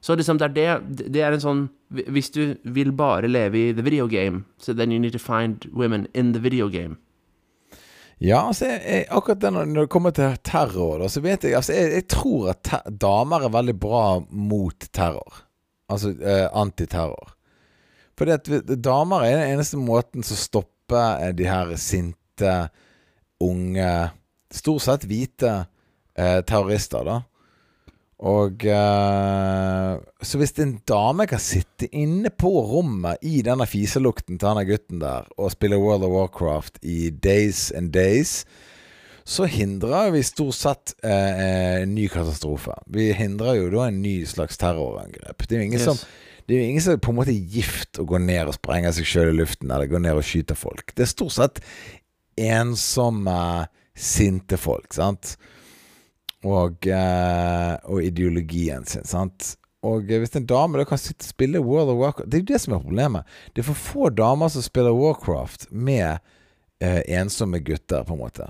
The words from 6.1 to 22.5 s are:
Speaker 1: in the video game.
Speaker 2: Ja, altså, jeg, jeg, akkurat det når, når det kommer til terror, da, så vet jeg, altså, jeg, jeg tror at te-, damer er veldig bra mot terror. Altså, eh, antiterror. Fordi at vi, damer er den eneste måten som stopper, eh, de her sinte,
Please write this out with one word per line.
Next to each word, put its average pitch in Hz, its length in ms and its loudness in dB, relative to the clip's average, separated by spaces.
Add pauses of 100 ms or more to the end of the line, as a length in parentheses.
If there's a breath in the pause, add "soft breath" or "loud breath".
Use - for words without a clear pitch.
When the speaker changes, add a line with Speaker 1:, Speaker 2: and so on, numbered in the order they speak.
Speaker 1:
in 123 200 2
the 117 60 0
video 123 280 0
game. 85 300 -6 (1200 loud breath)
Speaker 2:
Ja, 107 280 4
altså, 247 180 -2
jeg, 240 200 -4
jeg, 185 260 0
akkurat - 300 0
det 196 120 2
når, 170 120 -2
når 151 160 0
det 151 100 0
kommer 175 240 2
til 135 280 2
terror, 92 560 0
da, 90 80 -2
så 143 140 -4
vet 185 220 0
jeg, 127 120 2
altså, 131 180 0
jeg, 165 200 2
jeg 185 140 -2
tror 139 420 0
at - 140 -2
te-, - 360 -4
damer 123 440 2
er 123 60 0
veldig 117 300 2
bra 110 240 2 (280)
mot 101 640 -2
terror. - 480 -4 (480)
Altså, 101 320 -2
eh, 95 320 2
antiterror. 90 800 -2 (840 soft breath)
Fordi 151 140 2
at 151 160 0
vi, 147 140 0 (140)
damer 139 500 2
er 123 120 4
den 139 200 0
eneste 147 200 -2
måten 120 460 0
som 107 140 -6
stopper, 110 840 -2
eh, 90 120 -2
de 90 140 -2
her 90 300 0
sinte, 90 960 -2 (720 soft breath)